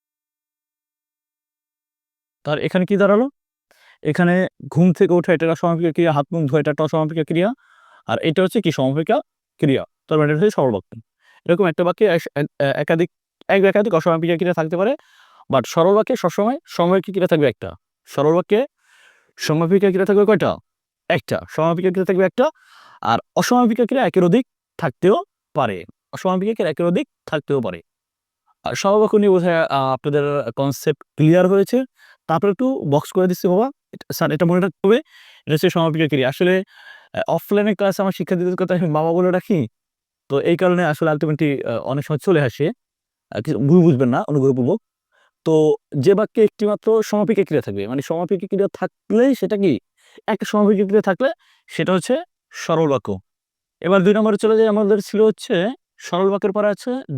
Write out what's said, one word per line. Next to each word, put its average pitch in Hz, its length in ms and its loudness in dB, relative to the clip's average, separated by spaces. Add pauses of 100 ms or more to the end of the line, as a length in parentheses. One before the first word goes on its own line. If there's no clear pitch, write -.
(2500)
তার 147 120 -4
এখানে 180 280 -2
কি 202 100 -2
দাঁড়ালো? 202 300 2 (760)
এখানে 175 320 2 (340)
ঘুম 175 240 2
থেকে 170 220 2
ওঠা 175 180 2
এটা 156 140 0
একটা 165 140 0
সমাপিকা 170 320 0
ক্রিয়া, 170 200 2
হাত 143 180 0
মুখ 165 140 -2
ধোয়া 143 160 0
এটা 147 100 -2
একটা 151 140 -2
অসমাপিকা 156 400 -2
ক্রিয়া, 170 240 0 (600)
আর 113 100 -2
এটা 165 240 0
হচ্ছে 185 180 0
কি 175 120 0
সমাপিকা 147 440 -2 (440)
ক্রিয়া, 131 220 0 (200)
তার - 160 -4
মানে 151 120 2
এটা 151 80 0
হচ্ছে 208 180 2
সরল 139 160 2
বাক্য। 95 180 -8 (560)
এরকম 175 200 2
একটা 165 180 -2
বাক্যে 180 220 0
এক-, 170 300 0
এক-, 147 160 -4 (240)
একাধিক, 165 320 0 (400)
এক 196 120 2
বা 190 80 4
একাধিক 208 260 0
অসমাপিকা 165 420 0
ক্রিয়া 175 180 -2
থাকতে 160 220 -4
পারে, 196 160 0 (580)
but 131 160 2
সরল 175 280 2
বাক্যে 214 220 0
সবসময় 208 400 -2 (100)
সমাপিকা 180 460 0
ক্রিয়া 180 200 -2
থাকবে 147 140 4
একটা। 110 240 -4 (380)
সরল 147 260 0
বাক্যে 190 260 0 (800)
সমাপিকা 170 500 0
ক্রিয়া 185 180 0
থাকবে 202 200 4
কয়টা? 185 240 2 (600)
একটা। 151 260 -2 (120)
সমাপিকা 165 420 -2
ক্রিয়া 180 180 -2
থাকবে 190 160 2
একটা, 240 220 0 (560)
আর 113 160 0 (180)
অসমাপিকা 240 500 2
ক্রিয়া 254 200 -2
একের 180 180 2
অধিক 196 200 2 (340)
থাকতেও 175 380 0 (380)
পারে, 107 240 -2 (340)
অসমাপিকা 190 400 -2
ক্রিয়া 196 180 -4
একের 175 160 -2
অধিক 196 200 -2 (200)
থাকতেও 143 340 -4
পারে। 92 200 -8 (840)
আর - 100 -4
সরল 202 260 2
বাক্য 214 160 2
নিয়ে 202 180 4
বোধহয়, 170 300 2
আহ, 131 280 -2
আপনাদের 143 320 -2 (280)
কনসেপ্ট 139 480 -4 (140)
ক্লিয়ার 165 340 4
হয়েছে। 196 300 2 (500)
তারপরে 165 220 0
একটু 254 160 -2 (240)
বক্স 143 220 0
করে 185 140 2
দিচ্ছি 180 220 -2
বাবা, 190 180 2 (260)
এটা, - 200 -20
স্যার 165 200 -2
এটা 156 140 0
মনে 175 140 2
রাখতে 185 200 -4
হবে, 214 180 4 (400)
এটা - 160 -8
হচ্ছে 156 160 2
সমাপিকা 160 380 0
ক্রিয়া। 131 200 0
আসলে, 180 260 0 (580)
আহ, - 160 -6
অফলাইনে 202 460 0
ক্লাসে 196 280 -2
আমার 190 160 -2
শিক্ষার্থীদের 180 380 -4
কথা 185 180 -2
আমি 170 180 0
বাবা 156 200 0
বলে 180 180 2
রাখি, 180 280 0 (720)
তো 131 100 -2
এই 170 160 0
কারণে 180 280 2
আসলে 160 260 -2
ultimately, 151 480 0
আহ, 117 240 -6
অনেক 139 220 -4
সময় 151 140 -4
চলে 170 220 2
আসে, 143 260 -2 (680)
আহ, - 100 -6
কিছু 151 160 -4
ভুল 143 240 4
বুঝবেন 135 260 4
না 135 200 0
অনুগ্রহপূর্বক। 135 500 0 (680)
তো 165 80 2 (420)
যে 147 180 4
বাক্যে 208 300 0
একটিমাত্র 208 440 -2 (140)
সমাপিকা 208 420 0
ক্রিয়া 143 180 -2
থাকবে, 101 260 -8
মানে 135 140 -6
সমাপিকা 175 440 -4
ক্রিয়া 196 260 -2
থাকলেই 226 640 0
সেটা 202 220 -4
কি 196 160 2 (540)
এক 208 180 -4
সমাপিত 202 600 2
থাকলে 247 280 -2 (340)
সেটা 165 260 -4
হচ্ছে 190 240 0 (340)
সরল 160 400 -2
বাক্য। 110 280 -4 (600)
এবার 185 240 2
দুই 202 100 4
নম্বরে 214 220 0
চলে 220 200 0
যাই, 220 120 4
আমাদের 208 320 2
ছিল 202 200 -4
হচ্ছে 220 480 0 (280)
সরল 190 340 -2
বাক্যের 196 220 -2
পরে 208 160 0
আছে 208 220 -6 (280)